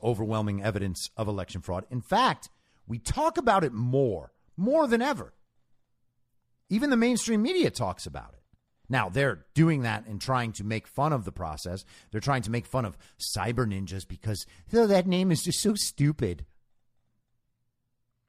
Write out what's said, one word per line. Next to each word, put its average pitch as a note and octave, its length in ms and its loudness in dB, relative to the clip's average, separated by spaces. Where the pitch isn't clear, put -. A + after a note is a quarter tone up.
overwhelming G#2+ 580 0
evidence G2 540 -4
of A2 120 -4
election F#2+ 340 -6
fraud. F#2 280 -6
In B2 120 -6
fact, F#3+ 480 0
we A#2 140 -8
talk D#4 380 0
about G#3+ 260 4
it C3 100 -2
more, A#2+ 600 0
more C#4 280 4
than A#3 160 2
ever. B3 320 -2
Even A#3 220 0
the B3+ 80 4
mainstream A#3 440 2
media E4+ 300 2
talks F#2+ 340 -6
about C#2 280 -14
it. - 60 -20
Now, A2 180 0
they're G#2+ 460 0
doing D3+ 300 4
that G#2+ 220 -2
and G#2 140 -10
trying B2 340 -2
to G2+ 120 -10
make A2 200 -4
fun D3+ 280 -2
of A#2+ 100 -2
the F2 80 -8
process. F2 540 -8
They're A2 100 -6
trying C3 220 0
to G#2 100 -6
make A#2+ 140 -2
fun C3 180 -2
of F#2 140 -6
cyber A2+ 480 -2
ninjas F#2+ 400 -4
because, G2+ 400 -6
oh, A#3 120 6
that F#3+ 220 4
name F#3 240 2
is - 120 2
just - 180 -2
so G#3 140 2
stupid. C#3+ 720 0